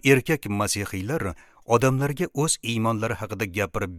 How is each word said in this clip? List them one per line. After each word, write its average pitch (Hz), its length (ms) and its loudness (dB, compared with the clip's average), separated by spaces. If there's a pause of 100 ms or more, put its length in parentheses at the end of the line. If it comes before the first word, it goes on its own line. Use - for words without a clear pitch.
erkak 135 460 4
masihiylar 101 720 -2 (440)
odamlarga 131 640 2
o'z 147 280 0
iymonlari 113 540 -2
haqida 107 320 -6
gapirib 95 540 -4